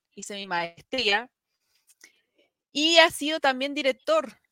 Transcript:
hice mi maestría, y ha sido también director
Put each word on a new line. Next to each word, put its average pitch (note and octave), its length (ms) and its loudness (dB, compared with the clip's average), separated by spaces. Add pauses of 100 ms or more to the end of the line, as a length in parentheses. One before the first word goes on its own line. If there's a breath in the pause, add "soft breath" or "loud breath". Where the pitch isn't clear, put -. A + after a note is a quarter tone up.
(140)
hice G3+ 200 -14
mi G3 120 -12
maestría, G3+ 840 -4 (1400 soft breath)
y D#4+ 260 2
ha E4 120 8
sido D#4 300 -4
también C4+ 340 -2
director D4 600 -2 (160)